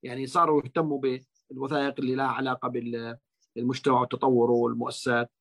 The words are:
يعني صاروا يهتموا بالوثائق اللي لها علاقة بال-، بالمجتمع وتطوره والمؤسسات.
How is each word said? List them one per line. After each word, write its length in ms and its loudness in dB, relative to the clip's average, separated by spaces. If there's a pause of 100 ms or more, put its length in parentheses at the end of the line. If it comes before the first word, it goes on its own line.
يعني 240 -6
صاروا 380 4
يهتموا 360 -2 (500)
بالوثائق 480 -2
اللي 160 0
لها 120 0
علاقة 420 -2
بال-، 480 -6 (400)
بالمجتمع 440 2
وتطوره 520 2
والمؤسسات. 880 0